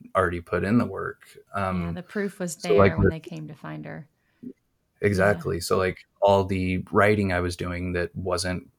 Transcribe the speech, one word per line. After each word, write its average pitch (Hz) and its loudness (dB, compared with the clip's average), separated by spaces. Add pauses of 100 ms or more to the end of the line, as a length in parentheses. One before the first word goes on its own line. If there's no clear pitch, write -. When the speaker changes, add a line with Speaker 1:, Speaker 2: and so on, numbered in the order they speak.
(160)
Speaker 1:
already 90 0
put 90 -4
in 110 2
the 104 2
work. 95 -10 (340)
Um, 92 -2
Speaker 2:
Yeah, 85 -4
the 175 -8
proof - -8
was 175 -6
Speaker 1:
so, - -2
like, 196 6
Speaker 2:
there 160 -2
when 202 4
Speaker 1:
the 190 6
Speaker 2:
they 160 -6
came 156 -14
to 156 -16
find 156 -14
her. 156 -14 (920)
Speaker 1:
Exactly. 95 2
Speaker 2:
Yeah. 87 -6
Speaker 1:
So, 98 0
like, 92 0 (220)
all 98 6
the 92 0 (120)
writing 101 4
I 87 0
was 90 -2
doing 90 -6
that 87 -4
wasn't 90 -4 (100)